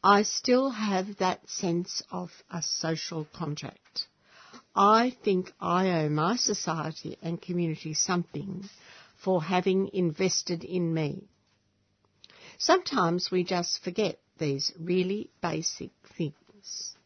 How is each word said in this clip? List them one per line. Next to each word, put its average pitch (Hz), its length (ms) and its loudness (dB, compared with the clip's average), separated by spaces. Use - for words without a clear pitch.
I 202 180 8
still 254 480 2
have 202 460 -2
that - 340 -2
sense 175 500 -2
of 180 180 -8
a 170 140 -6
social 160 720 -4
contract. - 720 -8
I 220 500 6
think 185 360 2
I 180 300 2
owe 160 180 2
my 160 280 2
society 160 840 -4
and 170 220 -6
community 165 500 -2
something 180 760 -2
for 185 260 0
having 185 500 2
invested 180 680 0
in 170 320 -2
me. 151 300 -2
Sometimes 226 760 2
we 185 120 2
just 175 400 -2
forget 185 380 -2
these 143 400 -2
really 185 500 0
basic 165 480 -4
things. - 800 -8